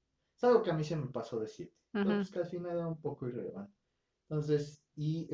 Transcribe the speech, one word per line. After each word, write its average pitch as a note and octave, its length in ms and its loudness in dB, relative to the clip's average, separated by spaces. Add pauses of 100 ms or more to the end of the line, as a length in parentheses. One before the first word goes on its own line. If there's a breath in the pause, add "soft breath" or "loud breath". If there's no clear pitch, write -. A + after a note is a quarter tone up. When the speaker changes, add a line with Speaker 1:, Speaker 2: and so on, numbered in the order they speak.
(380)
Speaker 1:
Es - 60 -4
algo A#3+ 200 8
que F3+ 80 0
a D#3+ 40 2
mí D3+ 80 0
se E3 120 -2
me C#3 120 -2
pasó A2+ 320 -4
de G#2+ 80 -2
siete. - 260 -12 (180)
Pero G3+ 180 0
Speaker 2:
Ujú. G#3 100 4
Speaker 1:
pues F#3+ 120 -2
que F#3 80 -4
al E3+ 80 0
final F3 300 -4
era E3+ 100 0
un D#3+ 140 -4
poco C#3 260 -6
irrelevante. B2 460 -8 (560)
Entonces, D3 500 0 (160)
y D#3 380 -2